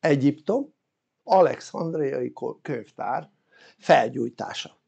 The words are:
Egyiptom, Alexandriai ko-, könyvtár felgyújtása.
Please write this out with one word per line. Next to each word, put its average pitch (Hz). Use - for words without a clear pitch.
Egyiptom, 147
Alexandriai 147
ko-, -
könyvtár 123
felgyújtása. 117